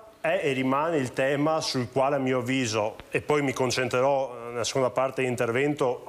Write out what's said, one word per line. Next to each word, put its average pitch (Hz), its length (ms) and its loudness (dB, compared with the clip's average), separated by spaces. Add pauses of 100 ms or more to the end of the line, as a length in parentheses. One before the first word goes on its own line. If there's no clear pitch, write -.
(220)
è 175 200 0
e 139 120 0
rimane 135 420 0
il 127 160 0
tema 147 480 2
sul 127 320 -2
quale, 139 240 2
a - 20 0
mio 131 220 0
avviso, 113 560 0 (140)
e 139 100 -2
poi 151 220 0
mi 135 100 0
concentrerò, 127 800 0
eh, 120 200 -12
nella 120 120 -4
seconda 127 260 0
parte 131 320 0
dell'intervento 127 880 0